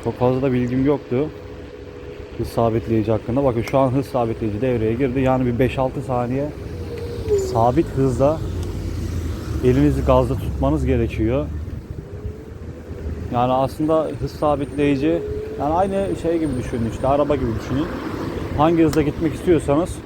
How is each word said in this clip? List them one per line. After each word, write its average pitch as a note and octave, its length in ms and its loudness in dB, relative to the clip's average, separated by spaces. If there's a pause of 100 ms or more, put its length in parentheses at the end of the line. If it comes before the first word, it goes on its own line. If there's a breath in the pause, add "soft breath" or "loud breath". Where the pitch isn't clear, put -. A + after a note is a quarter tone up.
çok A2+ 140 -4
fazla B2+ 240 2
da C3+ 100 2
bilgim B2 340 2
yoktu C#3+ 420 0 (1080)
hız - 100 -4
sabitleyici A2+ 640 2
hakkında. A#2 320 0
Bakın A#2+ 180 2
şu - 160 0
an C3+ 120 4
hız C3 160 0
sabitleyici A2+ 540 -2
devreye A2+ 340 2
girdi. C3 260 0
Yani C3 260 4
bir A#2+ 120 0
beş B2+ 200 2
altı C3 240 0
saniye B2 460 -2 (1040)
sabit B2+ 340 4
hızda C3+ 520 2 (1300)
elinizi C3+ 400 4
gazda B2+ 300 4
tutmanız C3+ 520 0
gerekiyor. A#2+ 600 0 (1900)
Yani B2 180 4
aslında D3+ 580 2 (100)
hız C#3 100 -2
sabitleyici, C#3+ 920 2 (380)
yani D3 140 0
aynı G3 320 2 (160)
şey E3 160 0
gibi D#3 200 0
düşünün, A#2 320 -2
işte - 180 -2
araba C#3+ 280 4
gibi B2+ 140 0 (100)
düşünün. C3+ 260 -2 (720)
Hangi E3 260 6
hızda D#3 200 4
gitmek D3 320 0
istiyorsanız D#3 560 2 (160)